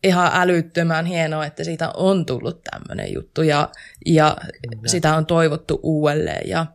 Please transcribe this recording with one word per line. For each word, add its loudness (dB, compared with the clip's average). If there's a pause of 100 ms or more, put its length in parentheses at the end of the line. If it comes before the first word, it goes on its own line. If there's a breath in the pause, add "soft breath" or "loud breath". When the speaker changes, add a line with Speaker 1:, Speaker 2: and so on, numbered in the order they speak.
Speaker 1:
ihan 4
älyttömän 0
hienoa, -2
että -10
siitä -6
on 0
tullut -6 (100)
tämmönen -10
juttu -6
ja, 2 (360 loud breath)
ja 6 (320)
Speaker 2:
Kyllä. -8
Speaker 1:
sitä 2
on 2
toivottu 0
uudelleen 0
ja -2